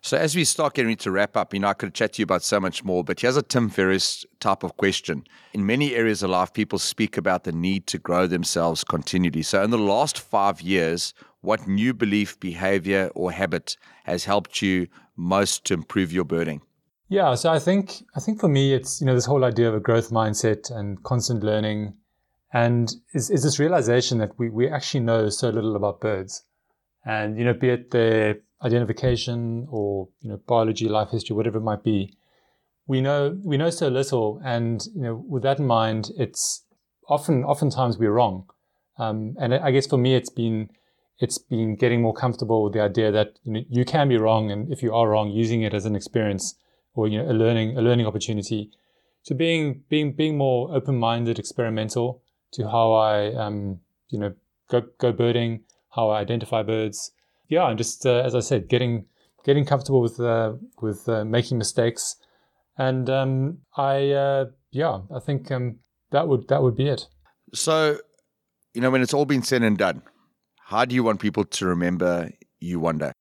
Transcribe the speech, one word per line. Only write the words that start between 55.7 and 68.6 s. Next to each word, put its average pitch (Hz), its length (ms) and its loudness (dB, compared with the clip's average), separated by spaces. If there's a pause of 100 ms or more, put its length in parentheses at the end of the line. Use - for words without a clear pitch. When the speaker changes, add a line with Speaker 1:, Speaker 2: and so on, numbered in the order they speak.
Speaker 2:
how 113 180 0
I 107 120 0
identify 113 420 -2
birds. 110 500 -4 (360)
Yeah, 160 200 2
and 113 80 -2
just, - 300 -4
uh, 123 180 4
as 123 100 -2
I 123 60 2
said, 107 280 0
getting, 120 360 0 (400)
getting 143 200 4
comfortable 135 360 2
with, 117 200 0
uh, 113 340 0 (260)
with, 107 280 -4
uh, 110 160 0
making 117 340 0
mistakes. - 580 -2 (640)
And, 131 320 0
um, 135 480 0 (180)
I, 139 360 2
uh, 139 340 0 (240)
yeah, 160 300 -2 (140)
I 127 60 -8
think, 139 300 -4
um, 123 300 -4 (320)
that 151 160 0
would, 127 200 0
that 143 140 2
would 127 140 2
be 135 120 0
it. - 200 -4 (440)
Speaker 1:
So, 156 460 2 (720)